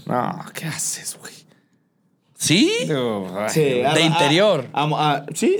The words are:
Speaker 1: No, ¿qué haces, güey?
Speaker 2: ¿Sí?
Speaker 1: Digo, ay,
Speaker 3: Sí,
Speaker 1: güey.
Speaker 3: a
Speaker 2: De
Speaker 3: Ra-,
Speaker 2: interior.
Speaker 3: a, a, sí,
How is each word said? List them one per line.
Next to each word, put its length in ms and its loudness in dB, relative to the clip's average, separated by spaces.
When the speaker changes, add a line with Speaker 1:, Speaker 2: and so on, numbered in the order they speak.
Speaker 1:
No, 340 -2
¿qué 120 -10
haces, 540 -8
güey? 140 -18
Speaker 2:
¿Sí? 360 4
Speaker 1:
Digo, 400 -2
ay, 120 -2
Speaker 3:
Sí, 120 0
Speaker 1:
güey. 240 2
Speaker 3:
a 80 2
Speaker 2:
De 80 4
Speaker 3:
Ra-, 40 6
Speaker 2:
interior. 680 4
Speaker 3:
a, 100 0
a, 500 0
sí, 260 2